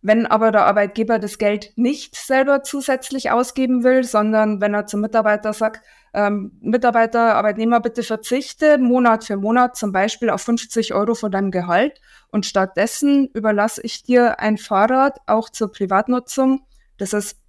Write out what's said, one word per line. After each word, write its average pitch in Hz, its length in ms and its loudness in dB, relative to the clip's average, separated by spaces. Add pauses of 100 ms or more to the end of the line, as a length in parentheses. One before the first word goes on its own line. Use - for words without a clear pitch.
Wenn 214 260 2
aber 220 260 2
der 214 120 4
Arbeitgeber 214 540 0
das 208 200 -8
Geld 208 360 -2
nicht 269 400 -4
selber 269 480 0
zusätzlich 269 680 -4
ausgeben 254 500 0
will, 254 220 4
sondern 214 560 0
wenn 208 120 0
er 208 140 -4
zum 208 140 -6
Mitarbeiter 214 520 0
sagt, 220 320 -4 (300)
ähm, 202 460 -2
"Mitarbeiter, 233 760 2
Arbeitnehmer, 220 460 0
bitte 233 240 -2
verzichte 277 760 0
Monat 240 460 2
für 202 120 -4
Monat 233 400 0
zum 208 140 -4
Beispiel 202 400 0
auf - 100 0
fünfzig 226 540 -4
Euro 220 220 0
von 208 160 -6
deinem 196 180 -2
Gehalt 180 500 0 (300)
und 208 160 -2
stattdessen 233 880 0
überlasse 214 480 -2
ich - 220 -12
dir 240 340 2
ein 214 180 0
Fahrrad 254 680 0
auch 220 240 0
zur 208 220 -6
Privatnutzung", 247 880 0 (360)
das 196 160 -6
ist 208 240 -6 (120)